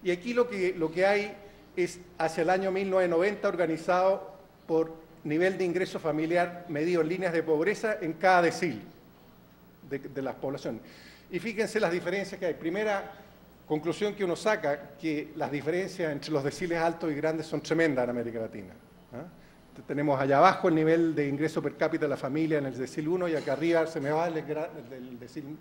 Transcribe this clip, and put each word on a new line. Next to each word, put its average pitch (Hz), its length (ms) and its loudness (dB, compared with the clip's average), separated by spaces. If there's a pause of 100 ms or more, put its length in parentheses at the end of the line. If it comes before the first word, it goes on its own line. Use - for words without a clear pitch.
Y 180 60 0
aquí 180 240 -2
lo 240 120 4
que, 190 280 -2
lo 160 180 -2
que 180 140 2
hay 208 300 0 (380)
es 180 260 -2 (180)
hacia 160 240 0
el 165 80 2
año 190 200 2
mil 190 200 0
novecientos 180 280 4
noventa 202 300 2
organizado 180 840 2 (340)
por 160 260 2 (320)
nivel 170 320 2
de 180 80 0
ingreso 185 340 -2
familiar 165 720 0
medido 165 320 0
en 156 80 2
líneas 180 240 -2
de 165 100 2
pobreza 175 580 0
en 165 120 -2
cada 180 300 6
decil 156 400 0 (1040)
de, 135 120 -6
de 139 220 -8
las 123 120 -4
poblaciones. 139 480 -6 (480)
Y 180 80 -4
fíjense 214 420 -2
las 175 120 2
diferencias 185 460 -4
que 185 80 -4
hay. 156 80 0
Primera 196 580 -2 (540)
conclusión 165 480 -2
que 202 100 -2
uno 170 100 0
saca, 156 640 0
que 151 380 -4
las 139 160 -4
diferencias 160 580 -2
entre 143 200 -6
los 147 120 0
deciles 170 360 -2
altos 165 340 0
y - 20 0
grandes 156 320 -2
son 147 140 -4
tremendas 156 440 2
en 120 60 -2
América 117 300 -4
Latina. 104 320 -10 (400)
¿Ah? 127 120 -12 (520)
Te-, 135 60 -18
tenemos 143 360 2
allá 139 200 6
abajo 185 300 8
el 165 60 4
nivel 160 400 4
de 143 140 0
ingreso 151 340 -2
per 143 140 -4
cápita 156 300 0
de - 20 0
la 135 80 0
familia 156 420 0
en 143 80 -2
el 120 120 -6
decil 151 280 -6
uno 180 220 0
y 160 80 0
acá 139 160 -2
arriba 165 340 2
se 160 140 -6
me 139 100 -2
va 160 160 2
el 165 100 -4
gra-, 151 400 -6
el 127 120 -16
del 127 320 -14
decil. 143 400 -12